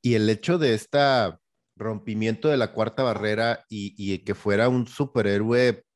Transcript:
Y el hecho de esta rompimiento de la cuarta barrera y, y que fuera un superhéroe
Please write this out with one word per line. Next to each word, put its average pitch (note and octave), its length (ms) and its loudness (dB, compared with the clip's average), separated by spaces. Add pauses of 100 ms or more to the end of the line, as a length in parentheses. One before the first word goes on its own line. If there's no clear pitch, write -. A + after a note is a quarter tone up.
Y A#2+ 120 2
el G#2+ 140 2
hecho E3+ 300 0
de C3 160 2
esta A#2+ 640 0 (360)
rompimiento A2 720 -4
de D3 100 2
la A2 140 -2
cuarta A2 300 -2
barrera G#2+ 680 -2
y, G2+ 280 -10
y G2 220 -4
que G2+ 160 -6
fuera G#2 340 0
un B2 180 0
superhéroe A#2 1000 0 (100)